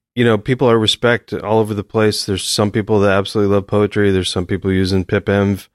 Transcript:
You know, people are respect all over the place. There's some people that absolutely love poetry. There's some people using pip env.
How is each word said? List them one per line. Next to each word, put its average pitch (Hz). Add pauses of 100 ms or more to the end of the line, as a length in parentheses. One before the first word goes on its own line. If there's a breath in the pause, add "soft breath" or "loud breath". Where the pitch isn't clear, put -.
(160)
You 120
know, 110
people 127
are 117
respect 113
all 107
over 107
the 101
place. 107
There's 95
some 104
people 107
that 101
absolutely 98
love 98
poetry. 104
There's 95
some 90
people 95
using 95
pip 101
env. 101